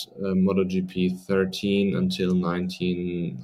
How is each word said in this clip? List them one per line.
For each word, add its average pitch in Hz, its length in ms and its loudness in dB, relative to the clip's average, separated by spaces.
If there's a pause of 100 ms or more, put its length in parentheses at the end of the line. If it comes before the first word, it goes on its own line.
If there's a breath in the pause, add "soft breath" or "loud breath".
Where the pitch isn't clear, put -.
(240)
uh, 95 120 0
Moto 95 280 4
G 92 180 0
P 92 280 0 (180)
thirteen 98 680 2
until 92 400 0
nineteen, 87 1080 -2